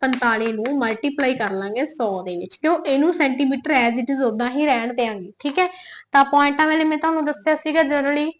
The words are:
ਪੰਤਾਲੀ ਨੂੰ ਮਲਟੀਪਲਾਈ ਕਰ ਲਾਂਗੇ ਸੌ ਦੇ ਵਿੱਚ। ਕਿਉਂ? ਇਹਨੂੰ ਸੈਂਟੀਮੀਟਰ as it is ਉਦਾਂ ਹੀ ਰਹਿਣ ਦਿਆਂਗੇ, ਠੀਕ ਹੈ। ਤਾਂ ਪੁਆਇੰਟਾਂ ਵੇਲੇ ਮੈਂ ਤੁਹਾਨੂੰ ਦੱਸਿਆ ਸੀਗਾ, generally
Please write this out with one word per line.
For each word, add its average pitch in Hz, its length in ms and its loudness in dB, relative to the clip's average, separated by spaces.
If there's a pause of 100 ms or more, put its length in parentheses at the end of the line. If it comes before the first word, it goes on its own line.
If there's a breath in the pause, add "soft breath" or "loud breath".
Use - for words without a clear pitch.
ਪੰਤਾਲੀ 233 520 0
ਨੂੰ 240 260 -2
ਮਲਟੀਪਲਾਈ 262 560 0
ਕਰ 202 180 -4
ਲਾਂਗੇ 202 340 -4
ਸੌ 226 360 -4
ਦੇ 180 140 -6
ਵਿੱਚ। 180 200 -10
ਕਿਉਂ? 320 200 0 (100)
ਇਹਨੂੰ 294 280 2
ਸੈਂਟੀਮੀਟਰ 277 580 0
as 233 280 2
it 254 140 -2
is 269 120 -2
ਉਦਾਂ 233 240 -2
ਹੀ 285 160 0
ਰਹਿਣ 240 280 0
ਦਿਆਂਗੇ, 214 440 -4
ਠੀਕ 285 200 -2
ਹੈ। 359 80 2 (460 loud breath)
ਤਾਂ 277 120 6
ਪੁਆਇੰਟਾਂ 285 420 4
ਵੇਲੇ 311 180 2
ਮੈਂ 311 140 0
ਤੁਹਾਨੂੰ 320 260 0
ਦੱਸਿਆ 302 320 0
ਸੀਗਾ, 311 240 0
generally 294 480 0 (120)